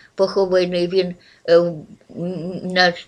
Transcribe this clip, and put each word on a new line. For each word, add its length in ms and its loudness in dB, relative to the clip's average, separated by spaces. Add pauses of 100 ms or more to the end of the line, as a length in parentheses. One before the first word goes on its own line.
(160)
похований 720 0
він, 280 0 (340)
е, 80 8
в, 80 4 (520)
м, 460 -8
на 300 2 (140)